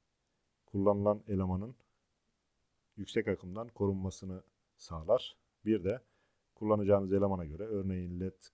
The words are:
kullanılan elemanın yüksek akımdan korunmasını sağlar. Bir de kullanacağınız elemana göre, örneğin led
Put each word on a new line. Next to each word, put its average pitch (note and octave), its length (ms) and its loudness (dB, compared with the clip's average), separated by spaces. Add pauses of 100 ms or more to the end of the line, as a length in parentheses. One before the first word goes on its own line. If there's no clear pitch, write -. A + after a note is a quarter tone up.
(640)
kullanılan G2+ 640 4
elemanın F#2+ 480 0 (1200)
yüksek G#2 300 -2
akımdan G2 400 -4
korunmasını F#2+ 760 -4 (320)
sağlar. E2+ 600 -2 (280)
Bir G#2+ 180 0
de G#2+ 180 -2 (540)
kullanacağınız G2+ 580 2
elemana G2 320 2
göre, D#2 180 -10
örneğin F#2 560 -4
led F#2 240 -6 (100)